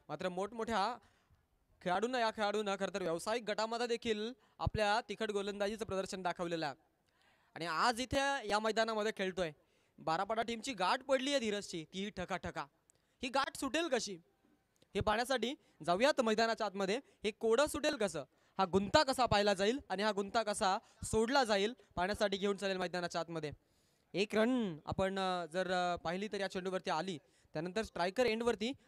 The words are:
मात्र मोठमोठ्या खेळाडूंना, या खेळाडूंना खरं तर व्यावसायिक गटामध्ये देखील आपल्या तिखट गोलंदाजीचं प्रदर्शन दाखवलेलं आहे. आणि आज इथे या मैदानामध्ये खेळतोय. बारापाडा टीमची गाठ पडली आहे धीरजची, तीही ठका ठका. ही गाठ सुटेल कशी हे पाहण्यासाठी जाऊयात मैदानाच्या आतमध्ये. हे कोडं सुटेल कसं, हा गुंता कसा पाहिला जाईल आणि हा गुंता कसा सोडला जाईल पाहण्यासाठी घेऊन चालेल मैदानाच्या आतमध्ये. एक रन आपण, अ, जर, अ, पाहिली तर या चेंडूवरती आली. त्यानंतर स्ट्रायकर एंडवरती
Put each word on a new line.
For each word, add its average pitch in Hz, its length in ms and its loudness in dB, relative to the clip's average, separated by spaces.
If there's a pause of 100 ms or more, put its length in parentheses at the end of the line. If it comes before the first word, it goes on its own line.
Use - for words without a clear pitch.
मात्र 156 200 -4
मोठमोठ्या 208 680 -2 (840)
खेळाडूंना, 214 380 0
या 220 120 2
खेळाडूंना 208 440 0
खरं 190 180 -4
तर 196 80 -4
व्यावसायिक 185 420 -2
गटामध्ये 220 440 -2
देखील 226 460 -2 (260)
आपल्या 208 500 2
तिखट 208 220 -4
गोलंदाजीचं 202 540 -4
प्रदर्शन 190 360 -4
दाखवलेलं 170 440 -2
आहे. 131 100 -4 (800)
आणि 156 100 -8
आज 208 360 2
इथे 269 460 0
या 202 120 2
मैदानामध्ये 220 580 0
खेळतोय. 185 340 -2 (460)
बारापाडा 190 440 0
टीमची 233 320 -4
गाठ 202 300 2
पडली 262 280 2
आहे 277 80 2
धीरजची, 202 540 -4
तीही 196 160 -6
ठका 180 280 -6
ठका. 160 280 -8 (580)
ही 254 60 -4
गाठ 269 280 0
सुटेल 311 300 -2
कशी 208 280 -2 (800)
हे 196 40 0
पाहण्यासाठी 247 560 0 (300)
जाऊयात 240 360 4
मैदानाच्या 220 460 2
आतमध्ये. 196 300 0 (260)
हे 214 80 0
कोडं 226 340 4
सुटेल 302 300 0
कसं, 175 280 -2 (340)
हा 190 140 4
गुंता 202 320 6
कसा 262 220 2
पाहिला 208 280 4
जाईल 208 260 2 (100)
आणि 190 140 -2
हा 214 80 2
गुंता 202 320 0
कसा 208 340 2 (260)
सोडला 233 400 4
जाईल 214 300 2 (220)
पाहण्यासाठी 196 420 0
घेऊन 196 200 2
चालेल 190 200 -2
मैदानाच्या 175 440 -2
आतमध्ये. 160 300 -6 (600)
एक 208 220 0
रन 220 500 2
आपण, 190 340 0
अ, 180 260 0
जर, 180 260 -2
अ, 180 240 2
पाहिली 180 320 -4
तर 202 120 -6
या 190 80 -2
चेंडूवरती 185 420 -4
आली. 170 300 -2 (340)
त्यानंतर 180 300 -4
स्ट्रायकर 190 420 0
एंडवरती 226 460 0 (160)